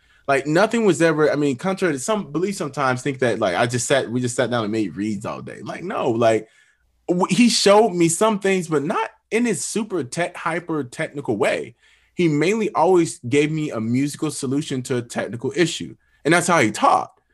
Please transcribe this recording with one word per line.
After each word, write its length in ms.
Like, 180
nothing 400
was 160
ever, 300
I 40
mean, 200
contrary 380
to 60
some 320
beliefs 280
sometimes 420
think 160
that, 220
like, 160
I 100
just 220
sat, 240
we 100
just 140
sat 160
down 120
and 80
made 240
reads 300
all 160
day. 220
Like, 200
no, 280
like, 360
w-, 280
he 140
showed 440
me 160
some 280
things, 300
but 160
not 260
in 160
his 180
super 380
tech, 340
hyper 460
technical 540
way. 360
He 140
mainly 480
always 420
gave 240
me 200
a 80
musical 500
solution 540
to 140
a 40
technical 540
issue. 400
And 80
that's 140
how 140
he 100
taught. 420